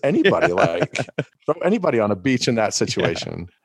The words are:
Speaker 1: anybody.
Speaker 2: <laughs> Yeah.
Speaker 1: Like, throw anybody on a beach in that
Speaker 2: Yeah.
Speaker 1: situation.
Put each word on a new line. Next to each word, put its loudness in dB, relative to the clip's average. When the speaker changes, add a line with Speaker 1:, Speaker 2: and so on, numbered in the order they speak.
Speaker 1:
anybody. 2
Speaker 2:
<laughs> 0
Yeah. -
Speaker 1:
Like, 0
throw 0
anybody 2
on 2
a 0
beach 0
in 0
that 2
Speaker 2:
Yeah. 2
Speaker 1:
situation. -2